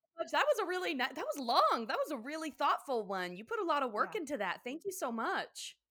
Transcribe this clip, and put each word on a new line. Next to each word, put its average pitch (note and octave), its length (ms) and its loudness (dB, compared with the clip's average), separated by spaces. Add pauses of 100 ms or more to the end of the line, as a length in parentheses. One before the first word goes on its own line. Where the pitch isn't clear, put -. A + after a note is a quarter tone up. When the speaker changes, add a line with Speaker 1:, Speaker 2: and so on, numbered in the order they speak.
(180)
Speaker 1:
so E4+ 60 -4
much. - 80 -4
That D#4 160 4
was C5+ 120 4
a G4 80 0
really F4 260 -2
ni-, C4 60 -2
that B3 180 -2
was C5+ 220 -4
long. C4+ 480 4
That D4+ 100 0
was C5+ 140 -2
a C#4+ 60 -2
really D4 340 -6
thoughtful C#4 540 0
one. F3+ 300 -4
You G3 80 -10
put G#4+ 160 -4
a G#4 60 -2
lot D4 180 2
of A#3+ 80 0
work C4 220 2
Speaker 2:
Yeah. - 80 -2
Speaker 1:
into D4 160 -4
that. F#3+ 260 -2
Thank C#4+ 220 -8
you G4 60 -4
so C#4+ 200 -4
much. A#3 640 -4 (160)